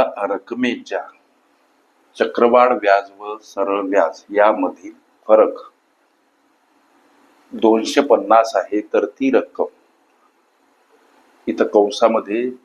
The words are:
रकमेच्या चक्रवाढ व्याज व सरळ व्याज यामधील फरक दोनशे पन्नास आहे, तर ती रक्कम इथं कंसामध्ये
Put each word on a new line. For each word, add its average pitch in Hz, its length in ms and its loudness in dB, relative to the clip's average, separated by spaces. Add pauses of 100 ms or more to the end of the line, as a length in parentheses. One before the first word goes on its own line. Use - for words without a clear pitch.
(300)
रकमेच्या 104 720 -6 (1120)
चक्रवाढ 120 560 2 (100)
व्याज 101 360 0
व 104 260 -12
सरळ 98 440 -4
व्याज 92 340 0 (140)
यामधील - 560 0 (360)
फरक 110 320 2 (1900)
दोनशे 110 540 0
पन्नास 110 500 2
आहे, 101 240 -4 (120)
तर 104 140 0
ती 135 240 -4
रक्कम 90 340 -2 (1800)
इथं 110 180 -2 (100)
कंसामध्ये 110 760 0 (160)